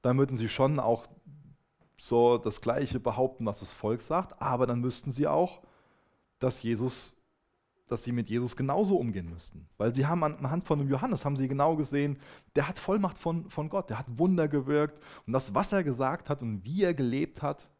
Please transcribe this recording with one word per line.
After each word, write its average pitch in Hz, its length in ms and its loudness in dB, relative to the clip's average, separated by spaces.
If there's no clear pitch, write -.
dann 123 160 4
würden 135 180 2
sie 113 140 -2
schon 139 300 2
auch 117 280 0
so 120 400 4
das 113 240 -4
Gleiche 127 380 -2
behaupten, 123 460 -2
was 101 140 -2
das - 120 -14
Volk 113 300 -2
sagt, - 400 -4
aber 127 260 2
dann 120 160 -2
wüssten 127 280 -4
sie 139 160 0
auch, 151 340 0
dass 127 220 -2
Jesus, 117 540 -4
dass 120 160 -4
sie 123 80 -6
mit 120 180 -2
Jesus 120 260 -2
genauso 180 420 2
umgehen 95 320 -2
müssten. 82 380 -16
Weil 117 180 2
sie 135 100 4
haben 165 180 0
an-, 151 140 -2
anhand 156 280 -2
von 151 140 2
dem 139 100 0
Johannes 165 360 0
haben 143 100 0
sie 135 120 0
genau 143 280 2
gesehen, 143 440 0
der 143 120 2
hat 185 100 -8
Vollmacht 196 400 0
von, 165 320 -4
von 151 200 -4
Gott, 196 200 -4
der 107 80 -4
hat 120 220 -8
Wunder 175 280 4
gewirkt 147 540 0
und 113 80 -4
das, 123 220 0
was - 160 2
er 196 120 2
gesagt 131 460 -2
hat 143 120 -2
und 107 220 -4
wie 165 200 0
er 180 100 4
gelebt 139 480 0
hat 147 260 -6